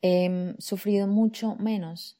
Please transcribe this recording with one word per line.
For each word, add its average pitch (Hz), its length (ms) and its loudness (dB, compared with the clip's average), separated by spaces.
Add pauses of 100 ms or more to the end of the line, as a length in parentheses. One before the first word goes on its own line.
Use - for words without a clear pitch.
he 180 580 2
sufrido 202 480 0
mucho 220 500 2
menos. 185 640 -6